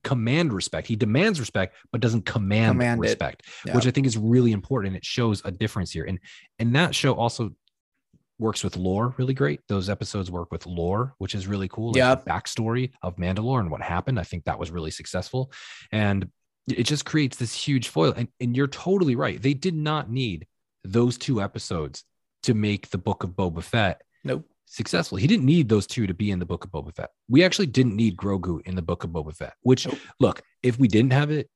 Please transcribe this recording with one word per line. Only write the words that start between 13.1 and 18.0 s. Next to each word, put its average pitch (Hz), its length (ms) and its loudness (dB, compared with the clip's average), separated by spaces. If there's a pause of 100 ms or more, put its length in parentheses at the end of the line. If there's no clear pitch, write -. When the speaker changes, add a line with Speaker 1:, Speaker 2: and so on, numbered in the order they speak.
Speaker 1:
Mandalore 107 420 0
and 92 100 0
what 73 120 -6
happened. 95 400 -2
I - 20 -6
think 85 220 -8
that - 120 -2
was 82 140 -8
really 80 200 -6
successful. 110 600 -6 (400)
And 101 380 0 (380)
it 120 160 -2
just 147 220 -2
creates 147 320 0
this 117 160 -4
huge 135 360 -2
foil. 156 260 2